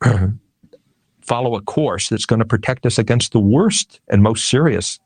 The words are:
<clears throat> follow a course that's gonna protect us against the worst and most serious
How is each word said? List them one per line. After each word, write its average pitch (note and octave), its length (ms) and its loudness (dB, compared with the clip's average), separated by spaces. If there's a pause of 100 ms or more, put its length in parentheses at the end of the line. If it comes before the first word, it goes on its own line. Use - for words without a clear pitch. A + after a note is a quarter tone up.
<clears throat> G2 260 0 (920)
follow A#2+ 320 -2
a G2+ 80 -6
course A#2 480 -4
that's A2 160 -4
gonna A2+ 180 0
protect A#2 400 -4
us A#2+ 140 0
against A#2+ 340 0
the A2+ 80 2
worst C#3+ 580 0 (100)
and G#2 140 4
most A2 280 2
serious C3+ 560 0